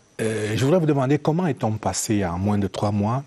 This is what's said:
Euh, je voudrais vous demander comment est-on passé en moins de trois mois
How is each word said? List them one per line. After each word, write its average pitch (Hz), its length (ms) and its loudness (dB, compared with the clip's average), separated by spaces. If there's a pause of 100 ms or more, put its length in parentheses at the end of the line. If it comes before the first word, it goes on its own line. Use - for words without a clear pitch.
(200)
Euh, 107 360 -2
je 123 80 0
voudrais 160 140 4
vous 160 80 2
demander 139 320 2
comment 165 300 0
est-on 120 240 -2
passé 104 520 -2
en 85 140 -4
moins 101 200 0
de 98 100 0
trois 104 240 -2
mois 110 340 0